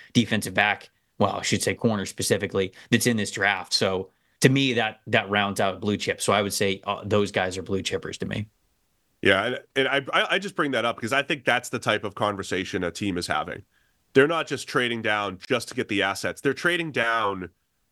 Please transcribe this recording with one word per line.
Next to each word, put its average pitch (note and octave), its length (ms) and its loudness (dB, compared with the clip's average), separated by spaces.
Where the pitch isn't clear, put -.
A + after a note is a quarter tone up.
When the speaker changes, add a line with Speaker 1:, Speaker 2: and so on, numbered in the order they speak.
Speaker 1:
defensive G#2 420 2
back, G2+ 340 2
well, G2+ 160 4
I F#2+ 60 -4
should - 200 0
say G2 140 0
corner G#2 300 0
specifically, G2 680 -2
that's A2+ 160 4
in A#2+ 120 4
this G2+ 120 -2
draft. G2 440 -2
So F#2+ 360 0
to C#3+ 80 6
me, C3+ 240 4
that, A2 360 -2
that G#2 220 2
rounds G2+ 300 2
out F#2+ 220 0
blue G#2 160 0
chip. - 240 -4
So - 100 2
I G#2 100 4
would G2+ 120 -2
say, G2 320 0
uh, G2+ 180 -4
those G#2 260 2
guys F#2 280 -2
are F#2+ 40 -6
blue F#2+ 220 -4
chippers - 360 -6
to - 60 -6
me. G#2 220 -6
Speaker 2:
Yeah, G2 260 4
and, B2 120 -4
and C3+ 140 4
I, C3+ 80 2
I, G3 220 2
I F#3+ 40 0
just G3 160 -6
bring D3+ 160 0
that A#2 140 2
up A2+ 100 0
because A#2 160 -6
I C#3 100 4
think C#3+ 220 -6
that's B2 240 2
the B2+ 100 -4
type A2 280 0
of G2+ 100 -8
conversation F#2+ 720 -2
a E2+ 60 -2
team F#2+ 260 -4
is F2 100 -4
having. D#2 360 -4
They're C#3 160 8
not D#3+ 180 -4
just C3+ 220 -8
trading A#2 320 0
down G#2 440 -2
just A#2+ 220 -2
to - 80 -14
get A#2+ 140 -4
the G2 140 2
assets. F#2+ 360 -2
They're C3+ 140 0
trading E3+ 400 -2
down A2 560 -2